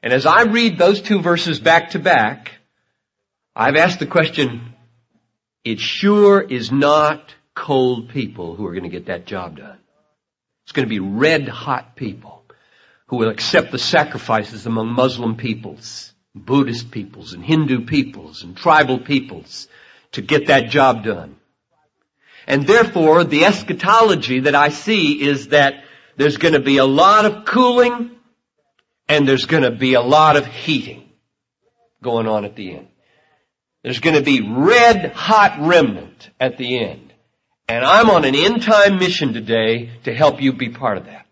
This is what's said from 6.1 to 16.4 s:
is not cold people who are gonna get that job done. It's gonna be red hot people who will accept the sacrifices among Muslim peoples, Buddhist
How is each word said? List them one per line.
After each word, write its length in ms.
is 300
not 640
cold 560
people 460
who 100
are 80
gonna 160
get 180
that 180
job 320
done. 200
It's 80
gonna 160
be 120
red 480
hot 480
people 480
who 100
will 120
accept 420
the 60
sacrifices 880
among 220
Muslim 480
peoples, 800
Buddhist 580